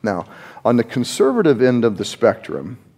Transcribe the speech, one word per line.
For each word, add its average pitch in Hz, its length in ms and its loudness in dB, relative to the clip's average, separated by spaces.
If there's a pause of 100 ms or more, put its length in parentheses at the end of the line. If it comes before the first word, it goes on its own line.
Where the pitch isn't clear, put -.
Now, 95 220 -4 (400)
on 117 100 4
the 120 80 2
conservative 160 760 0
end 123 240 2
of 107 120 0
the 101 80 -4
spectrum - 720 -2 (200)